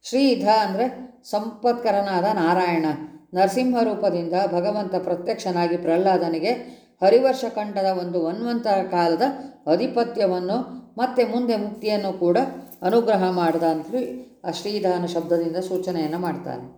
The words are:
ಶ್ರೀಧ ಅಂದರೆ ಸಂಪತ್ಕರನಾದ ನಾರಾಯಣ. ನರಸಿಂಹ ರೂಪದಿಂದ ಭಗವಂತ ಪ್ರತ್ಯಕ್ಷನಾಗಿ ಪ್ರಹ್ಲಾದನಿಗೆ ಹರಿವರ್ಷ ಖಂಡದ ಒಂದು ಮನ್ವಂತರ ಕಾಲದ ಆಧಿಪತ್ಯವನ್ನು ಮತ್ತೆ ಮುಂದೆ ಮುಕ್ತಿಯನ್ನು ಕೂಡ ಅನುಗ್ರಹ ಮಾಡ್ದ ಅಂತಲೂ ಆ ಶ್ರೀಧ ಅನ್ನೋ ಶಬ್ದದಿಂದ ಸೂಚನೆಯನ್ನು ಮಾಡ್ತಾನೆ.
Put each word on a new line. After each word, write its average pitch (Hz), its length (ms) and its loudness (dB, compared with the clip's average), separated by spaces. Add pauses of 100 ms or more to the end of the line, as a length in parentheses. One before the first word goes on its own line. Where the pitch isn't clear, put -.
ಶ್ರೀಧ 240 460 2
ಅಂದರೆ 214 600 0 (140)
ಸಂಪತ್ಕರನಾದ 208 1000 -2 (100)
ನಾರಾಯಣ. 175 520 2 (480)
ನರಸಿಂಹ 233 480 2
ರೂಪದಿಂದ 180 520 0 (120)
ಭಗವಂತ 190 480 -2
ಪ್ರತ್ಯಕ್ಷನಾಗಿ 175 800 -2
ಪ್ರಹ್ಲಾದನಿಗೆ 170 760 2 (500)
ಹರಿವರ್ಷ 254 420 6 (100)
ಖಂಡದ 196 440 -2
ಒಂದು 175 280 -2
ಮನ್ವಂತರ 220 640 0
ಕಾಲದ 170 320 2 (500)
ಆಧಿಪತ್ಯವನ್ನು 202 840 0 (420)
ಮತ್ತೆ 247 260 2
ಮುಂದೆ 226 320 0
ಮುಕ್ತಿಯನ್ನು 208 560 -2
ಕೂಡ 175 260 2 (440)
ಅನುಗ್ರಹ 202 480 2
ಮಾಡ್ದ 170 320 2
ಅಂತಲೂ 160 380 0 (440)
ಆ 185 60 -4
ಶ್ರೀಧ 208 360 -4
ಅನ್ನೋ 175 200 0
ಶಬ್ದದಿಂದ 170 500 -2
ಸೂಚನೆಯನ್ನು 180 600 -4
ಮಾಡ್ತಾನೆ. 135 480 -8 (120)